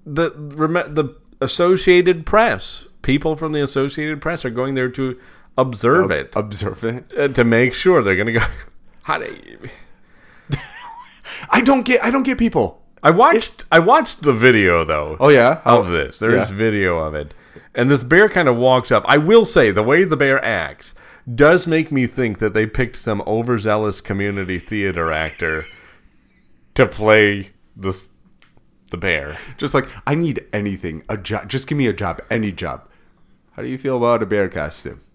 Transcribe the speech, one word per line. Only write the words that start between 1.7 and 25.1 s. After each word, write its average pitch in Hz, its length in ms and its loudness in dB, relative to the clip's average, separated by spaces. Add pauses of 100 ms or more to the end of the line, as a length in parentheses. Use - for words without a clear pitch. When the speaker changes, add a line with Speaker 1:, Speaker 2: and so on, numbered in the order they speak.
Speaker 1:
Press, 202 640 0 (140)
people 151 340 -2
from 156 160 -6
the 147 100 -2
Associated 139 580 -4
Press 160 240 -8
are 127 60 -4
going 127 240 -4
there 127 160 -2
to 127 260 -6 (400)
observe 131 500 2
Speaker 2:
Ob-, - 40 -2
Speaker 1:
it. 71 240 -4
Speaker 2:
observe 104 480 -6
it? 120 340 -8
Speaker 1:
Uh, 143 120 0
to 123 160 2
make 117 280 4
sure 180 300 2
they're 95 140 2
gonna 110 160 -2
go, 113 120 0 (280)
<laughs> - 320 -20
"How - 140 -4
do - 80 -10
you" - 420 -18 (840)
Speaker 2:
<laughs> 139 80 -4 (920)
I 240 100 4
don't 254 240 4
get, 247 200 2
I 240 60 0
don't 262 140 -2
get 262 120 -2
people. 165 460 -2 (200)
Speaker 1:
I 151 100 6
watched, 226 580 2
I 165 100 6
watched 214 420 2
the 147 100 2
video, 107 520 4
though, 78 360 -4
Speaker 2:
Oh, 135 80 4
yeah? 135 360 4
Speaker 1:
of 117 220 4
Speaker 2:
How 87 60 -6
Speaker 1:
this. 76 280 -4
There 110 160 0
is 95 140 -2
Speaker 2:
Yeah. 95 60 -10
Speaker 1:
video 101 420 0
of 78 160 -6
it. 73 200 -8 (400)
And 123 160 0
this 131 120 2
bear 175 260 4
kinda 165 240 0
walks 127 400 2
up. 107 140 2
I 139 120 4
will 208 260 6
say, 123 260 4
the 101 120 0
way 151 220 2
the 156 120 -2
bear 135 280 0
acts 85 500 -6 (380)
does 156 340 4
make 160 260 -2
me 131 140 0
think 113 320 -4
that 104 160 -2
they 110 120 2
picked 117 300 -4
some 104 300 -6
overzealous 107 720 -2
community 98 580 -6
theater 87 540 -4